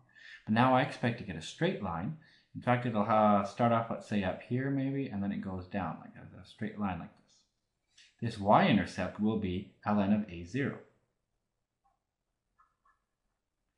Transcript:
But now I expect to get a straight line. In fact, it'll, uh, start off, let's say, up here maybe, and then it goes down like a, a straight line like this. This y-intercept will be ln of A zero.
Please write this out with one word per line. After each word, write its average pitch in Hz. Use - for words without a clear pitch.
But 107
now 127
I 135
expect 120
to 92
get 87
a 80
straight 185
line. 92
In 104
fact, 123
it'll, 107
uh, 104
start 117
off, 113
let's -
say, 104
up -
here 131
maybe, 135
and 101
then 101
it -
goes 92
down 85
like -
a, 92
a 90
straight -
line 92
like -
this. 117
This 104
y-intercept 101
will 107
be 92
ln 104
of 101
A 87
zero. 117